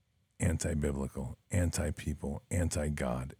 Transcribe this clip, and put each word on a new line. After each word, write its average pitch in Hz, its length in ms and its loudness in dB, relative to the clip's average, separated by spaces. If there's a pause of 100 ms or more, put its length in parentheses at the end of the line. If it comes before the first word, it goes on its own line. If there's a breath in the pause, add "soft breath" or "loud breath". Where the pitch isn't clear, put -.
(380)
anti-biblical, 71 1000 0 (120)
anti-people, 78 1000 0
anti-God, 73 880 0